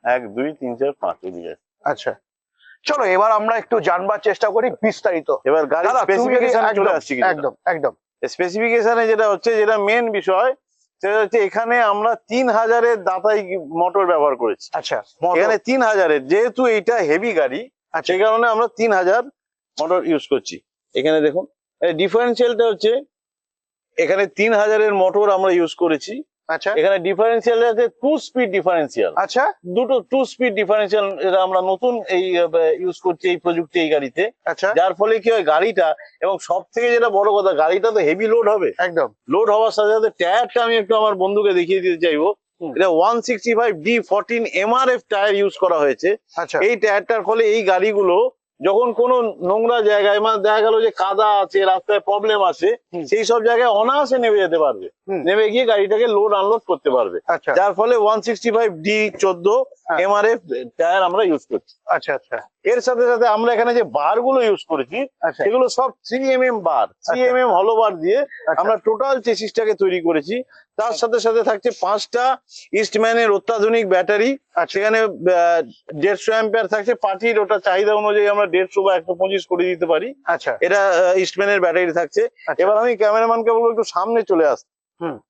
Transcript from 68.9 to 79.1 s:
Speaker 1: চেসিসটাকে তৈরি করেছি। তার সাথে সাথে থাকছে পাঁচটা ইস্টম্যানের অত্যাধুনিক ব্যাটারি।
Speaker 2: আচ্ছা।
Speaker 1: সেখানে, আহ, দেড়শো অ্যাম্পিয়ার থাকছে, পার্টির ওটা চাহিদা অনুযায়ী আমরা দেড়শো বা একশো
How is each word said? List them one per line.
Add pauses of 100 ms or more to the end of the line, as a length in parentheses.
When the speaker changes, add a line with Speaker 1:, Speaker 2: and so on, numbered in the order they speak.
Speaker 1:
চেসিসটাকে
তৈরি
করেছি। (340)
তার
সাথে
সাথে
থাকছে (100)
পাঁচটা (360)
ইস্টম্যানের
অত্যাধুনিক
ব্যাটারি। (160)
Speaker 2:
আচ্ছা।
Speaker 1:
সেখানে,
আহ, (920)
দেড়শো
অ্যাম্পিয়ার
থাকছে,
পার্টির
ওটা
চাহিদা
অনুযায়ী
আমরা
দেড়শো
বা
একশো